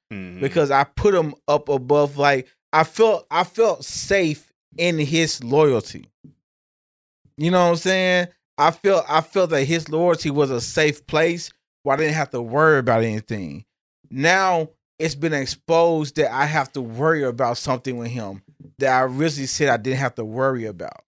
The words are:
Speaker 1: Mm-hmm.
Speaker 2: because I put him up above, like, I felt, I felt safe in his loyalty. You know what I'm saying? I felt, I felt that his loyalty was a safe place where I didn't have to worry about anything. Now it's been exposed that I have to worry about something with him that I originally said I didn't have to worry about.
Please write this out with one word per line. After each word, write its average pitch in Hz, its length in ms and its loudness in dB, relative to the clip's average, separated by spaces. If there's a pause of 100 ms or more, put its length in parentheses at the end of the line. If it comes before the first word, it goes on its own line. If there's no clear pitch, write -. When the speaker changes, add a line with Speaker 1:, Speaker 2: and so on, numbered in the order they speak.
(140)
Speaker 1:
Mm-hmm. 92 260 -12
Speaker 2:
because 143 320 0
I 139 140 4
put - 280 0
him 160 200 0 (140)
up 147 200 0
above, 143 500 0
like, 143 300 2 (240)
I 156 140 4
felt, 214 440 0
I 170 140 0
felt 214 400 0
safe - 680 -2 (260)
in 170 200 0
his 151 460 0
loyalty. 135 640 0 (1300)
You 165 140 0
know 180 140 4
what 170 60 4
I'm 170 60 2
saying? 185 500 0 (300)
I 156 140 4
felt, 196 380 2
I 156 120 2
felt 180 280 0
that 139 160 2
his 156 240 -2
loyalty 165 400 0
was 139 220 0
a 120 100 -2
safe 151 460 -2
place 165 440 -2 (320)
where 139 120 0
I 147 40 -6
didn't 156 160 0
have 151 160 -4
to 123 100 -6
worry 143 380 2
about 117 240 2
anything. 107 640 -6 (440)
Now 165 600 0 (300)
it's 156 160 -4
been 156 180 -2
exposed 160 840 0
that 135 140 0
I 135 140 0
have 147 280 -2
to 139 80 -8
worry 139 420 -2
about 120 340 -2
something 127 400 -4
with 117 140 -8
him 98 320 -10 (340)
that 131 200 2
I 127 60 4
originally 139 440 -2
said 143 220 0
I 117 80 2
didn't 127 220 -4
have 131 160 -4
to 113 100 -8
worry 123 400 -2
about. 90 420 -12